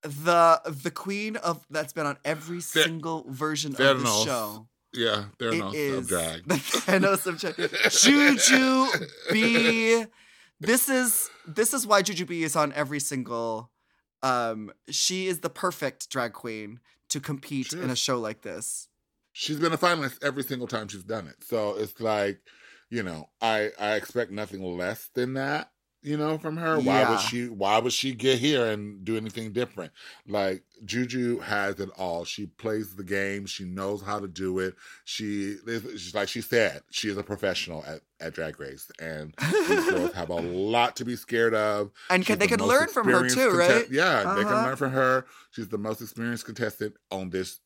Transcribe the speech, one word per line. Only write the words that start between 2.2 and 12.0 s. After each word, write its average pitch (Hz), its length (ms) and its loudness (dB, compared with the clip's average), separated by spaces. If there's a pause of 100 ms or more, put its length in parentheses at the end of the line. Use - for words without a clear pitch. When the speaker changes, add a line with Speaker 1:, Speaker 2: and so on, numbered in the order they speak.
Speaker 1:
every 160 360 -4
Speaker 2:
Ther-, 160 240 2
Speaker 1:
single 160 440 -4
version 147 440 -4
of 131 60 -8
the 127 60 6
Speaker 2:
Theranos. 123 400 4
Speaker 1:
show. 110 440 -4 (260)
Speaker 2:
Yeah, 107 300 0 (160)
Speaker 1:
It 120 40 -6
Speaker 2:
Theranos 113 240 0
of 98 60 -8
Speaker 1:
is 139 340 -4
Speaker 2:
drag. 82 400 -2
Speaker 1:
the 175 60 2
<laughs> - 0 -
Theranos 190 720 0
of 170 140 -4
drag. 175 160 -4
Speaker 2:
<laughs> 190 340 0
Speaker 1:
Juju 262 960 6 (460)
B. 226 720 4 (560)
This 233 280 2
is, 254 400 2 (180)
this 214 280 0
is 247 120 -2
why 202 160 6